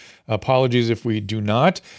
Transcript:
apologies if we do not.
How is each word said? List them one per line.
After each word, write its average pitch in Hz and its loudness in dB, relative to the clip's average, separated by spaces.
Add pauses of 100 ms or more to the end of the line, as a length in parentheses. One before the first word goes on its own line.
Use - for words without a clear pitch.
(280)
apologies 123 2
if 113 -4
we 110 -2
do 104 -6
not. 120 0 (180)